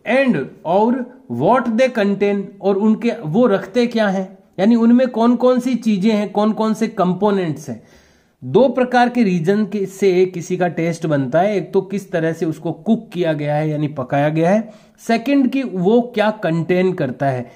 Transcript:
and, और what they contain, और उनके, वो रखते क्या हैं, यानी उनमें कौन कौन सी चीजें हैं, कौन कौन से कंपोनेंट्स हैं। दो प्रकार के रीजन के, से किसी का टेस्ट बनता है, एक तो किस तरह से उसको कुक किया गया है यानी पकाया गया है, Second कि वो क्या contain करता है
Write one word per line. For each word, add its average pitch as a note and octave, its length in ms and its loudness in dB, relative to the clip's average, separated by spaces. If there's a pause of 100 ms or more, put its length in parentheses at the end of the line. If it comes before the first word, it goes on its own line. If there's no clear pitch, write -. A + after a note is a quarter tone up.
(120)
and, A#3+ 340 2 (200)
और G#3+ 540 0 (120)
what F#3 360 2
they B3 280 0
contain, G3+ 460 0 (200)
और G3 140 2
उनके, A3 360 0 (140)
वो G#3 220 2
रखते B3 400 0
क्या A3 200 0
हैं, F#3+ 300 -4 (220)
यानी A3 160 4
उनमें A#3+ 320 4
कौन A#3+ 280 2
कौन B3 240 2
सी B3 160 -2
चीजें G#3+ 380 0
हैं, G#3 180 -2
कौन G#3 200 0
कौन A3 220 0
से A3 140 -2
कंपोनेंट्स F#3 840 -2
हैं। A2 140 -12 (600)
दो F#3 260 2
प्रकार B3 400 2
के A#3+ 140 0
रीजन F#3+ 420 0
के, F#3+ 200 -4
से F#3 400 2
किसी F3+ 320 -6
का F3+ 100 0
टेस्ट E3 380 -4
बनता C#3+ 360 0
है, G#3 140 0
एक E3+ 180 -4
तो G3 80 2
किस F#3+ 300 -8
तरह E3 220 -2
से E3 120 -4
उसको D#3+ 260 -6
कुक A3+ 420 -2
किया F3 200 -2
गया D3 220 -2
है D#3 140 -2
यानी D3+ 180 -4
पकाया C#3+ 420 -2
गया D#3+ 200 0
है, G#3+ 220 0 (280)
Second B3+ 480 0
कि C4+ 160 -2
वो F#3 380 2
क्या G#3+ 300 -2
contain F3+ 640 0
करता C#3 360 -4
है B2 260 -6